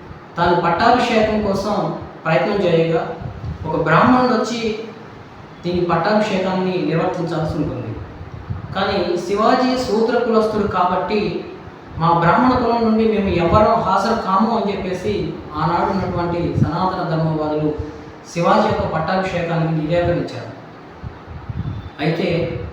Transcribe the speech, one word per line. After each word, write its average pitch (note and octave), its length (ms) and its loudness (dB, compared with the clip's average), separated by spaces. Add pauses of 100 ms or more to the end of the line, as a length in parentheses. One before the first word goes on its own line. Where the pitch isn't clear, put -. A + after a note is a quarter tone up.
(360)
తాను F3 240 4
పట్టాభిషేకం G#3+ 840 4
కోసం F#3+ 560 -2 (260)
ప్రయత్నం F3+ 300 2
చేయగా, E3 600 2 (520)
ఒక - 160 -2
బ్రాహ్మణుడు B3 520 4
వచ్చి A3+ 440 -2 (840)
దీని F3 200 0
పట్టాభిషేకాన్ని F#3 1040 0
నిర్వర్తించాల్సి E3 680 -2
ఉంటుంది. A2+ 420 -4 (800)
కానీ F#3+ 420 0
శివాజీ B3 680 2
శూద్ర A3+ 340 2
కులస్తుడు G#3+ 480 2
కాబట్టి, F#3 800 0 (540)
"మా E3 140 2
బ్రాహ్మణ A#3+ 520 4
కులం A3+ 200 2
నుండి A3 280 4
మేము G3 160 0
ఎవరూ F#3 440 4
హాజరు G3 500 2
కాము" A3 380 2
అని G3+ 120 -2
చెప్పేసి F3+ 600 -4 (240)
ఆనాడు F3 340 0
ఉన్నటువంటి F3 720 0
సనాతన F3 520 0
ధర్మవాదులు D3+ 580 0 (580)
శివాజీ E3+ 360 4
యొక్క - 180 0
పట్టాభిషేకాన్ని E3 1000 0
నిరాకరించారు. F3 640 0 (1500)
అయితే E3 600 0 (120)